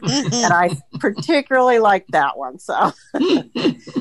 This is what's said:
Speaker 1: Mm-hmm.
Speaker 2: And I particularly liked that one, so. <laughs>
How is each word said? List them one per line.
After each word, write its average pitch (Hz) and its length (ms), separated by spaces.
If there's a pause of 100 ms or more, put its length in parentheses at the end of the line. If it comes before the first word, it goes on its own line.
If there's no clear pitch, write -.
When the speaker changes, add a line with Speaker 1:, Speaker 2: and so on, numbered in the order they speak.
Speaker 1:
Mm-hmm. 254 280
Speaker 2:
And 226 180
I 175 240 (240)
particularly 254 800
liked 208 340
that 143 260
one, 135 200
so. - 340 (220)
<laughs> 302 680 (180)